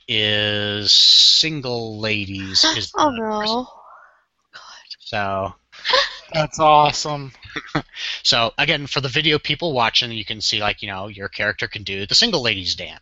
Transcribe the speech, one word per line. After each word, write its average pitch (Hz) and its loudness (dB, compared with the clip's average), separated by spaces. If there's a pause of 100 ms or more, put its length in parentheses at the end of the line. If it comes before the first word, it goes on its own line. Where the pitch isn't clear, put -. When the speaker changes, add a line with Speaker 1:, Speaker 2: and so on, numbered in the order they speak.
Speaker 1:
is 104 0
Single 123 4
Ladies 98 -2
Speaker 2:
<gasps> - -4
Speaker 1:
is - -6
Speaker 2:
Oh 302 4
Speaker 1:
the 226 -4
Speaker 2:
no. 214 -4
Speaker 1:
person. 226 -2 (840)
Speaker 2:
God. - -20 (380)
Speaker 1:
So 98 -4 (800)
Speaker 3:
That's 156 -2
awesome. 147 4 (420)
Speaker 1:
<laughs> 147 -2 (400)
So, 117 2
again, 143 0
for 147 -4
the 135 -4
video 151 2
people 151 -4
watching, 117 2
you 110 -8
can 107 -10
see, 110 -2
like, 104 -2
you 107 -10
know, 98 -8
your 101 -10
character - -4
can 107 -12
do 98 -6
the - 0
Single 208 4
Ladies 98 -2
dance. 78 -12